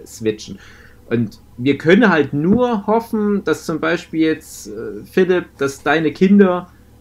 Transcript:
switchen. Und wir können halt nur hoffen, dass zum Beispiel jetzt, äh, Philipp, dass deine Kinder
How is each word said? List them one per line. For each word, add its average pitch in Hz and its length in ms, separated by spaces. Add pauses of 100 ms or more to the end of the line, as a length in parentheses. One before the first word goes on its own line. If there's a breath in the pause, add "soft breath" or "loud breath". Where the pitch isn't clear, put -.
switchen. 107 540 (500 loud breath)
Und 117 300 (160)
wir 139 220
können 196 320
halt 151 240
nur 202 520
hoffen, 214 600
dass 156 200
zum 160 140
Beispiel 165 440
jetzt, - 440
äh, 107 420
Philipp, 180 360 (120)
dass 139 240
deine 151 300
Kinder 185 560 (340 soft breath)